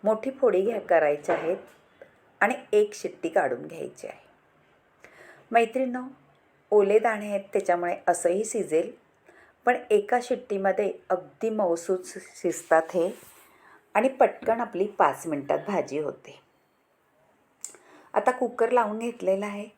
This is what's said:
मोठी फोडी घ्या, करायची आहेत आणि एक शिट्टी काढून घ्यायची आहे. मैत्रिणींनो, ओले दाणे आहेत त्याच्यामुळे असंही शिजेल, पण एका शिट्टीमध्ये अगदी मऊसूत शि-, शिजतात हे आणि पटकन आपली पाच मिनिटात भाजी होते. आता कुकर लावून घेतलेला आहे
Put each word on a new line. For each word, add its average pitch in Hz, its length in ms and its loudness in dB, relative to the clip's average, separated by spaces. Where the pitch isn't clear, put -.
मोठी 220 260 0
फोडी 214 300 2
घ्या, 208 200 -2
करायची 156 520 2
आहेत 165 240 -2
आणि 214 140 2
एक 208 220 2
शिट्टी - 340 -8
काढून 143 380 0
घ्यायची 151 400 -12
आहे. - 120 -14
मैत्रिणींनो, 240 500 2
ओले 208 280 6
दाणे 214 300 0
आहेत 196 240 -4
त्याच्यामुळे 175 440 0
असंही 180 360 2
शिजेल, 175 480 -2
पण 247 120 4
एका 208 320 2
शिट्टीमध्ये 196 720 -2
अगदी 185 400 -4
मऊसूत 185 540 0
शि-, - 160 -14
शिजतात 165 480 2
हे 180 160 0
आणि 226 140 2
पटकन 254 520 0
आपली 208 260 -2
पाच 156 400 0
मिनिटात 147 400 -2
भाजी 156 320 -2
होते. - 420 -10
आता 214 160 2
कुकर 240 400 0
लावून 220 280 2
घेतलेला 202 480 -2
आहे 208 320 -10